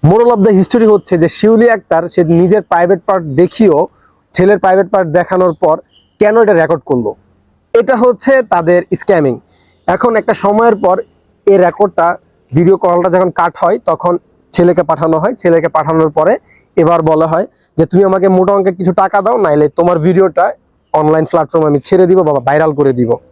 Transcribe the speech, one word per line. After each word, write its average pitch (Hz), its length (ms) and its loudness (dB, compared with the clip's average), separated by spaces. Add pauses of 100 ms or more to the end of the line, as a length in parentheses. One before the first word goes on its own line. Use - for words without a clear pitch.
moral 220 220 4
of 240 120 2
the 208 120 2
history 214 420 2
হচ্ছে 185 240 -2
যে 160 100 0
শিউলি 226 420 2
আক্তার 175 380 -2
সে 175 160 -2
নিজের 175 380 2
প্রাইভেট 175 440 -2
পার্ট 185 200 -2
দেখিয়েও, 160 640 0 (440)
ছেলের 190 280 0
প্রাইভেট 190 300 0
পার্ট 190 200 -2
দেখানোর 180 500 0
পর 160 200 0 (400)
কেন 214 220 2
এটা 208 120 2
রেকর্ড 160 320 0
করলো? 120 300 -4 (580)
এটা 233 220 0
হচ্ছে 254 480 0
তাদের 175 400 0 (120)
স্ক্যামিং। 147 440 -2 (480)
এখন 226 280 -2
একটা 214 180 -2
সময়ের 214 420 0
পর 190 260 -2 (440)
এই 196 120 4
রেকর্ডটা, 175 600 0 (360)
ভিডিও 175 240 2
কলটা 175 320 0
যখন 180 200 0
কাট 170 280 -4
হয়, 190 280 -2
তখন 175 320 -2 (340)
ছেলেকে 175 320 0
পাঠানো 160 360 -2
হয়। 208 140 -4
ছেলেকে 165 340 0
পাঠানোর 160 420 -2
পরে 160 280 0 (380)
এবার 170 260 0
বলা 156 260 0
হয় 165 200 -2 (300)
যে, 160 80 0
"তুমি 185 180 0
আমাকে 190 240 0
মোটা 185 260 2
অঙ্কের 190 220 -2
কিছু 180 180 -2
টাকা 190 280 0
দাও, 226 160 -2
নাইলে 151 320 2
তোমার 170 300 0
ভিডিওটা 180 540 0 (400)
অনলাইন 156 320 0
প্ল্যাটফর্মে 156 420 -2
আমি 147 160 0
ছেড়ে 180 240 0
দিব 185 160 2
বা 151 100 0
ভাইরাল 147 400 -2
করে 139 200 0
দিব।" 117 220 -2 (160)